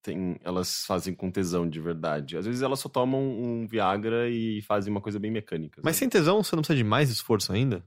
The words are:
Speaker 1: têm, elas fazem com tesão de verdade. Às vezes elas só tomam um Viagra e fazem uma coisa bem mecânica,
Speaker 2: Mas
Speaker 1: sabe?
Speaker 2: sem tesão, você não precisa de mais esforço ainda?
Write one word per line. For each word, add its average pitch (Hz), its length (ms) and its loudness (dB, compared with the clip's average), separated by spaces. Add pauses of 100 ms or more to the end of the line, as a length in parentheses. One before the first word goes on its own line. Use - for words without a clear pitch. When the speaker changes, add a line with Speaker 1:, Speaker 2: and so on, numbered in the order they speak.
Speaker 1:
têm, 90 420 -4
elas 90 400 -2
fazem 92 300 -2
com 92 160 -6
tesão 87 380 0
de 78 120 -6
verdade. 80 560 -4
Às 87 100 -4
vezes 123 160 -4
elas 135 160 0
só - 100 -10
tomam 131 340 0
um 117 440 -4
Viagra 110 600 0
e 113 340 -2
fazem 104 300 0
uma 101 80 0
coisa 104 180 -4
bem 104 120 -4
mecânica, 87 520 -6
Speaker 2:
Mas 156 140 0
Speaker 1:
sabe? - 40 0
Speaker 2:
sem 269 100 2
tesão, 190 340 4
você - 100 -2
não 165 80 8
precisa 151 140 2
de 123 80 4
mais 127 260 4
esforço 107 400 0
ainda? 104 360 2